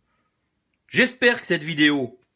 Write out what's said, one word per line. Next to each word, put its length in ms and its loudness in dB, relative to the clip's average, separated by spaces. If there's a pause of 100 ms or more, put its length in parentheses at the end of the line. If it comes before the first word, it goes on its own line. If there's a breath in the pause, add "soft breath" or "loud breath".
(880)
j'espère 540 0
que 60 -16
cette 180 -4
vidéo 560 0 (160)